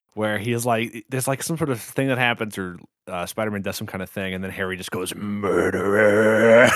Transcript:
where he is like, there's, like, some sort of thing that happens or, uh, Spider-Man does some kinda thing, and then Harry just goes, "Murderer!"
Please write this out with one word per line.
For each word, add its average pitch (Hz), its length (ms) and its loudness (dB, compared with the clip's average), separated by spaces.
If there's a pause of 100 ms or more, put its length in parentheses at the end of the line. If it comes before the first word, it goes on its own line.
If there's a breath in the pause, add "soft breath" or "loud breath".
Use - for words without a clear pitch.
(160)
where 107 220 -2
he 107 140 -4
is 117 140 -2
like, 117 420 -2
there's, 131 200 -4
like, 135 140 -2
some 165 160 -6
sort 156 120 0
of 123 100 -2
thing 135 300 -4
that 127 80 0
happens 117 400 0
or, 92 200 -6 (300)
uh, 90 180 -6
Spider-Man 104 360 -4
does 95 160 -6
some 110 100 -10
kinda 95 180 -8
thing, 95 280 -8
and 92 100 -6
then 95 80 -8
Harry 95 240 -6
just 90 160 -10
goes, 90 240 -6
"Murderer!" 104 1600 4